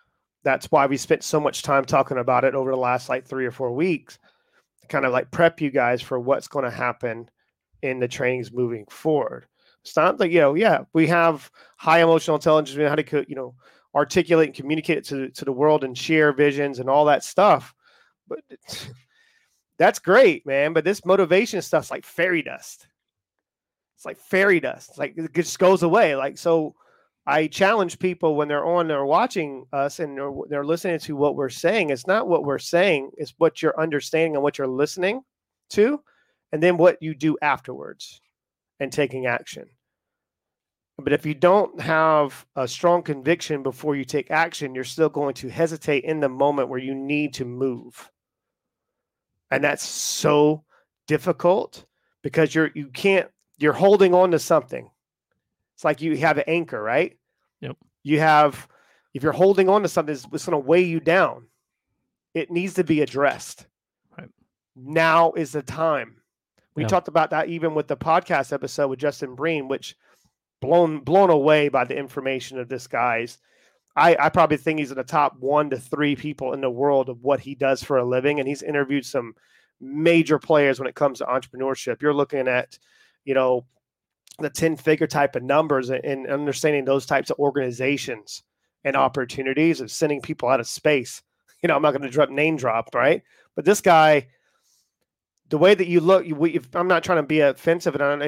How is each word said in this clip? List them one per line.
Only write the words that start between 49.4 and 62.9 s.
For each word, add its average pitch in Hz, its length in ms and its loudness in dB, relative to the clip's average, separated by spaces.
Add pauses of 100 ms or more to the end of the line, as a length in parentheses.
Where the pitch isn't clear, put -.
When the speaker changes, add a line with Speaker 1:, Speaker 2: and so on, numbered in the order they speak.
Speaker 1:
And 135 120 0
that's - 240 -2
so 151 800 0 (420)
difficult 175 800 -2 (380)
because 151 320 0
you're, 156 200 0
you 143 140 -10
can't, 190 400 0 (300)
you're 151 140 2
holding 190 420 6
on 180 160 6
to 160 80 2
something. 131 520 -2 (840)
It's - 100 -8
like 151 160 -2
you 151 160 -2
have 151 220 2
an 139 80 -2
anchor, 156 360 -4
right? 127 360 -2 (420)
Speaker 2:
Yep. 127 160 -14 (260)
Speaker 1:
You 147 180 0
have, 151 460 4 (460)
if 127 100 -12
you're 147 100 0
holding 190 360 4
on 202 140 4
to 175 60 -2
something, 151 260 -2
it's, 131 180 -12
it's - 140 -8
gonna 170 120 0
weigh 156 240 4
you 165 180 -2
down. 151 460 0 (840)
It 160 180 -6
needs 175 240 -4
to 185 100 0
be 151 180 2